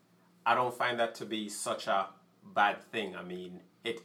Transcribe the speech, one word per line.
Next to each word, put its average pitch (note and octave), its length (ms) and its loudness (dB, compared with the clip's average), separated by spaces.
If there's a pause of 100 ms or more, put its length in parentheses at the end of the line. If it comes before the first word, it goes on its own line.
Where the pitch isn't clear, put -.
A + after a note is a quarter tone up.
(460)
I A#2 100 6
don't B2 220 2
find A#2+ 220 2
that - 160 2
to A#2 100 -8
be G#2+ 220 -4
such - 400 -4
a G2 200 2 (360)
bad G#2 480 2
thing. G2+ 240 -2
I F2 80 -8
mean, F2+ 380 -10 (240)
it, A2+ 200 -4